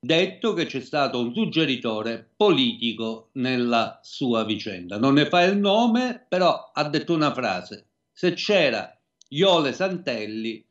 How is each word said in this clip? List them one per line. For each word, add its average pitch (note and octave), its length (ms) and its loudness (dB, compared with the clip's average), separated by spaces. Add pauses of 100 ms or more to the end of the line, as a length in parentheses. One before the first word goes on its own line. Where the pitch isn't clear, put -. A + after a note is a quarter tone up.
detto F#3 540 0
che E3 100 -2
c'è B2+ 160 -6
stato B2+ 400 -2
un A#2+ 140 -2
suggeritore A#2+ 1000 -2
politico A#2 960 0
nella A#2+ 680 0
sua A#2 420 -2
vicenda. G2+ 540 -6
Non C3+ 140 2
ne D3 140 4
fa F3 160 4
il G3 160 2
nome, A#3 680 2
però F3+ 460 0
ha D3 160 -2
detto D3+ 240 -2
una D3+ 220 2
frase: G2+ 540 -6 (220)
"Se F3+ 220 0
c'era D#3 580 0 (380)
Iole D#3 460 2
Santelli A2+ 960 -6